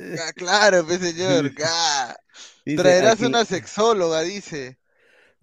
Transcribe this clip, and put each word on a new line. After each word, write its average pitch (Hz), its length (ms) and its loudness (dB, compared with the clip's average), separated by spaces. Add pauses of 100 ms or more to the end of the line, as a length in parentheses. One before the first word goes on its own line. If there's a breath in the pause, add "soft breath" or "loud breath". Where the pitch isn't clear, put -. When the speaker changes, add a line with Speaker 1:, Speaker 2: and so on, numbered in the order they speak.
(140)
Speaker 1:
ca-, 160 200 -8
claro, 185 540 4
pe 175 120 0
señor, 170 540 -2
Speaker 2:
<laughs> - 0 -
Speaker 1:
ca-. 151 600 -2 (500 loud breath)
Speaker 2:
Dice, 175 280 2
Speaker 1:
"Traerás 185 60 6
Speaker 2:
"Alquil-" 220 300 2
Speaker 1:
una 233 160 0
sexóloga", 185 760 0
dice. 160 560 -10 (640 soft breath)